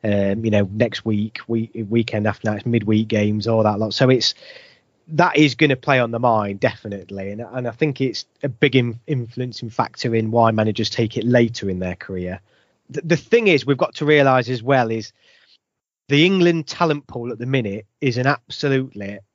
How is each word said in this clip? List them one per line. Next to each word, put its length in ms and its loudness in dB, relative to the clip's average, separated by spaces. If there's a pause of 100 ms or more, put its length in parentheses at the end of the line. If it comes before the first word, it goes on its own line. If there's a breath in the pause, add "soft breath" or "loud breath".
um, 420 0
you 60 0
know, 220 2
next 320 -2
week, 420 -2
we-, 240 -4 (180)
weekend 380 0
after 240 -2
next, 160 -6
midweek 420 2
games, 380 0
all 160 2
that 160 2
lot. 160 -4
So 140 4
it's, 260 2 (760 loud breath)
that 260 2
is 180 4
gonna 220 2
play 240 0
on 100 0
the 80 -4
mind, 420 0
definitely. 720 -6
And, 100 -12
and 280 -8
I 20 -4
think 300 -4
it's 260 -4 (160)
a 60 -4
big 260 0
in-, 320 2
influencing 640 -6
factor 440 -4
in 180 0
why 180 6
managers 400 0
take 260 -2
it 80 -4
later 460 2
in 80 -4
their 160 -6
career. 460 -10 (500)
The, 120 -10
the 140 0
thing 300 2
is, 180 4
we've 120 0
got 200 -2
to 80 -6
realise 440 4
as 140 -6
well 280 2
is 220 -6 (960 soft breath)
the 180 6
England 400 2
talent 400 -2
pool 240 -8
at 80 -10
the 80 -8
minute 400 -2 (140)
is 180 0
an 80 0
absolutely 920 -4 (140)